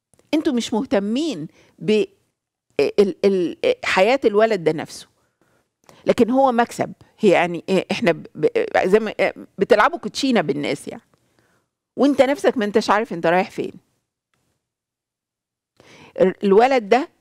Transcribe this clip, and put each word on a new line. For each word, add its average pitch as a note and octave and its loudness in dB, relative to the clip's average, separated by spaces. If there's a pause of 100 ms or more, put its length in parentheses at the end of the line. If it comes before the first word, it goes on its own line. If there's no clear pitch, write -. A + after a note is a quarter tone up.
(340)
انتوا D#4 0
مش A#3+ -4
مهتمين A3 -4 (300)
ب G#3 0 (760)
ال-، F#3+ 0
ال-، F#3 0 (280)
حياة A3+ 2
الولد G#3 2
ده D#3 2
نفسه، - -10 (1000)
لكن G#3 2
هو C4 2
مكسب. - -2 (260)
هي G#3 4
يعني، E3+ 0 (260)
احنا G3+ 0
ب-، D#3 -6
ب-، - 0
زي F#3+ 4
ما A3 -2 (440)
بتلعبوا A3 2
كوتشينة A#3 -2
بالناس C#3+ -6
يعني، - -16 (920)
وانت C4+ 2
نفسك C4+ 0
ما G#3+ -2
انتش G#3 -2
عارف G3+ 0
انت E3+ -4
رايح F#3 0
فين. - -10 (2500)
ال-، - 0
الولد A3 4
ده B3 2 (120)